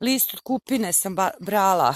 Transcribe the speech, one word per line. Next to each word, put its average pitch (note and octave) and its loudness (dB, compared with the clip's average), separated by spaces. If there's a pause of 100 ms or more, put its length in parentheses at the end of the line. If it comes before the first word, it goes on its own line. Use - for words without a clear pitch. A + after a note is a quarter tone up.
List B3+ -2
od - -14
kupine A3+ -4
sam F#3+ -2
ba-, F#3 0
brala, F3+ 2